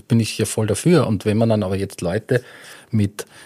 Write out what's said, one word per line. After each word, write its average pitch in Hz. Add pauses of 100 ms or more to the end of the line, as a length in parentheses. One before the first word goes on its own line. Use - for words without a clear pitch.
bin 117
ich -
ja 107
voll 110
dafür. 135
Und 101
wenn 104
man 113
dann 107
aber 95
jetzt 98
Leute 107 (480)
mit 104 (200)